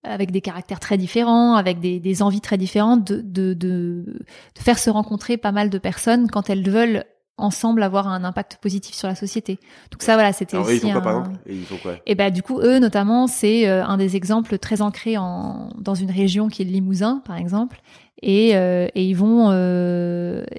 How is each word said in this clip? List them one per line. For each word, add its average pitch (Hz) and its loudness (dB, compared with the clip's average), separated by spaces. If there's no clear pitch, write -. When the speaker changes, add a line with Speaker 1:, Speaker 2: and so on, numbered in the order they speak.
Speaker 1:
avec 190 -4
des 190 0
caractères 180 -10
très - -2
différents, 233 4
avec 185 2
des, 180 -2
des 190 0
envies 202 2
très - -2
différentes, 208 2
de, 196 -2
de, 190 -2
de, 175 -4
de - -16
faire 240 2
se - 2
rencontrer 214 -2
pas 208 -2
mal 208 0
de 190 -4
personnes 226 2
quand 208 -2
elles 196 0
veulent 220 2
ensemble 220 0
avoir 196 0
un 185 -4
impact 180 -8
positif 196 -4
sur - -6
la 190 -2
société. 196 -6
Donc - -16
ça, 226 4
voilà, 208 4
c'était - -6
Speaker 2:
Alors, 202 0
eux, 233 4
Speaker 1:
aussi 233 2
Speaker 2:
ils 208 2
font - 2
quoi, - -2
Speaker 1:
un - 0
Speaker 2:
par - 0
exemple ? 95 -8
Et 98 -10
ils 90 -8
font 95 -12
quoi ? 90 -8
Speaker 1:
Et 202 2
bah, 196 0
du 180 -2
coup, - -6
eux, 254 6
notamment, 226 2
c'est, 220 2
euh, 185 2
un 196 -2
des 190 0
exemples 214 0
très 208 -2
ancrés 208 -2
en... 180 -8
dans 196 -6
une 185 -4
région 196 2
qui 202 -4
est - -2
le 180 -6
Limousin, 190 0
par 175 -12
exemple. 196 -4
Et, 208 4
euh, 180 2
et 185 0
ils 190 0
vont, 220 4
euh, 175 0